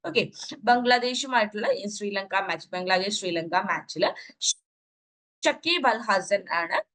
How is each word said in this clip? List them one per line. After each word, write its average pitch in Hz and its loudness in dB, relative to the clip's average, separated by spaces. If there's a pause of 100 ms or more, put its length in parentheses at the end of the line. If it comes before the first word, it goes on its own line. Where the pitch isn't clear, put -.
ഓക്കെ, 226 2 (300)
ബംഗ്ലാദേശുമായിട്ടുള്ള 247 2
ഈ 202 0
ശ്രീലങ്ക 202 -4
മാച്ച്, 185 -2
ബംഗ്ലാദേശ് 185 0
ശ്രീലങ്ക 170 -2
മാച്ചില് - -2
ഷക്കീബ് - -2
അൽ 220 2
ഹസൻ 196 0
ആണ് 170 0 (120)